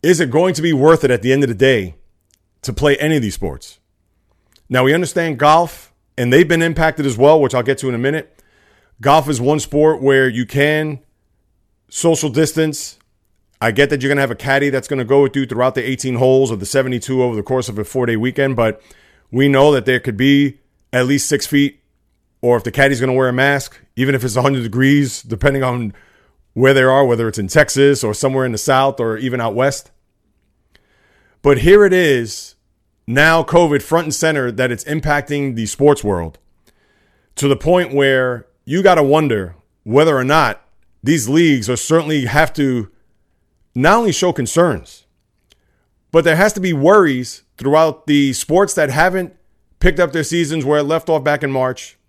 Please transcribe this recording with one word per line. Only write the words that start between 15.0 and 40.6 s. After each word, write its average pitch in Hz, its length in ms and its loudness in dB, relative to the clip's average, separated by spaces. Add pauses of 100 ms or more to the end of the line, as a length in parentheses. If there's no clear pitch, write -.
go 139 180 2
with 135 140 0
you 135 100 -2
throughout 123 300 -2
the 120 120 -6
eighteen 127 280 -6
holes 131 340 2
of 110 80 -6
the 98 80 -10
seventy-two 127 560 -2
over 120 140 -2
the 104 80 -6
course 127 240 -4
of 104 100 -10
a 107 60 -6
four-day 120 320 -4
weekend, 127 400 -2
but 110 260 -2 (480)
we 131 180 2
know 139 240 4
that 123 120 0
there 127 160 0
could 113 160 -8
be 139 420 0 (340)
at 127 140 0
least 139 220 -2
six 143 180 -2
feet, 143 340 -2 (600)
or 120 160 2
if 110 80 -4
the 117 80 -6
caddy's 139 260 2
gonna 131 140 -2
wear 131 160 0
a 123 40 -2
mask, 135 480 -2 (140)
even 131 220 0
if 117 80 -4
it's 117 100 -4
a 127 80 0
hundred 131 220 -2
degrees, 131 580 0
depending 131 400 -2
on 123 300 -4 (640)
where 131 200 4
they 135 80 4
are, 131 240 4
whether 117 220 0
it's 107 100 -6
in 101 80 -4
Texas 143 560 2
or 107 100 -4
somewhere 131 320 -2
in 127 60 -4
the 110 80 -6
South 135 400 0
or 113 180 -4
even 123 240 -6
out 113 140 -4
west. 131 380 -4 (1500)
But 139 180 2
here 196 260 6
it 185 80 2
is, 139 640 -2 (500)
now 156 380 2
covid 160 360 2
front 165 260 -2
and 156 80 -6
center, 147 360 -2
that 123 220 -2
it's 113 120 -10
impacting 147 680 -4
the 113 120 -6
sports 143 360 2
world 85 360 -4 (960)
to 143 100 -4
the 139 100 2
point 165 380 0
where 131 520 0 (180)
you 170 180 -4
gotta 180 200 4
wonder 131 540 0 (260)
whether 143 320 2
or 127 100 -2
not 135 380 0 (400)